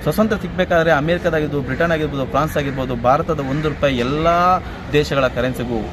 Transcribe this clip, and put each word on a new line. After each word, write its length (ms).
ಸ್ವತಂತ್ರ 340
ಸಿಗ್ಬೇಕಾದ್ರೆ 540
ಅಮೆರಿಕದಾಗಿರ್ಬೋದು, 680
ಬ್ರಿಟನ್ 300
ಆಗಿರ್ಬೋದು, 340
ಫ್ರಾನ್ಸ್ 320
ಆಗಿರ್ಬೋದು, 380
ಭಾರತದ 440
ಒಂದು 180
ರೂಪಾಯಿ 280
ಎಲ್ಲ 300
ದೇಶಗಳ 340
ಕರೆನ್ಸಿಗೂ 500